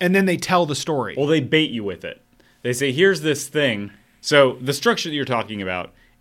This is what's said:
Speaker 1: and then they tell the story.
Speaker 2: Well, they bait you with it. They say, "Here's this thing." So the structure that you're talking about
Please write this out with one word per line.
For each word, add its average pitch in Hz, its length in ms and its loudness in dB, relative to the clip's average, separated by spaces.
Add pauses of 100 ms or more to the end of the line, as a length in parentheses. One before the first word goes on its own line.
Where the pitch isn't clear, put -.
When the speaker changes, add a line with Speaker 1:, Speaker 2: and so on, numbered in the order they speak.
Speaker 1:
and 180 140 2
then 196 100 4
they 175 120 2
tell 180 280 2
the 147 100 -4
story. 127 400 -4
Speaker 2:
Well, 139 120 0
they 160 120 4
bait 151 320 0
you 113 120 -6
with 95 200 -8
it. - 180 -12 (420)
They 123 100 -2
say, 135 180 -2
"Here's 170 300 2
this 151 260 -2
thing." 110 440 -2 (300)
So 139 380 6
the 131 140 -4
structure 226 360 0
that 147 60 -6
you're 143 80 -2
talking 110 380 -4
about 90 300 -6 (300)